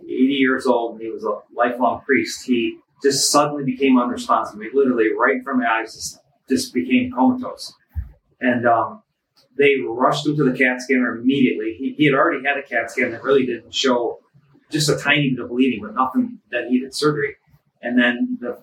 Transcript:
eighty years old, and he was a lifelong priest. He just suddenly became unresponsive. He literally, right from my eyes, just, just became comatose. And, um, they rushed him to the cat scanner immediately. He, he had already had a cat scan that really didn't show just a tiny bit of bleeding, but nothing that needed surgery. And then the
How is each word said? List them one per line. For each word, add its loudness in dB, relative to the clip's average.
eighty 2
years 2
old, 0
and -14
he -10
was -10
a -2
lifelong 0
priest. -2
He 0
just 2
suddenly 2
became 4
unresponsive. -2
He -10
literally, 2
right 2
from -2
my 0
eyes, -2
just, -14
just -2
became 0
comatose. -2
And, 0
um, 0
they 4
rushed 0
him 0
to 2
the 2
cat 2
scanner 0
immediately. 0
He, -6
he 4
had 4
already 0
had 0
a -6
cat -4
scan -2
that -10
really 4
didn't -8
show 0
just 0
a 4
tiny 0
bit -4
of -10
bleeding, 0
but -12
nothing -2
that -4
needed -2
surgery. 0
And -2
then 0
the -8